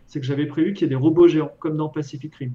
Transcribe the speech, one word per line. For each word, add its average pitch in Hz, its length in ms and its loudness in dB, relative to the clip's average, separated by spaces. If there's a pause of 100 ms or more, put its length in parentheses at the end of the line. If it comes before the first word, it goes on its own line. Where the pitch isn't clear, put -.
c'est - 120 -8
que 131 60 -8
j'avais 139 200 -2
prévu 165 280 -2
qu'il 196 100 -4
y - 20 2
ait 143 40 2
des 131 60 -2
robots 160 320 6
géants, 151 320 2
comme 156 180 -4
dans 156 100 -2
Pacific 151 480 -10
Rim, 127 200 -8